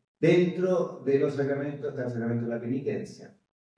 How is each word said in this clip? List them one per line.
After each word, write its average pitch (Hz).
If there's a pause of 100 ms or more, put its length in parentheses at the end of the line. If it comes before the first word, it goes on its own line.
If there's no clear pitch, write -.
(180)
dentro 175
de 139
los 147
sacramentos 139
está 127
el 120
sacramento 117
de 117
la 113
penitencia. - (420)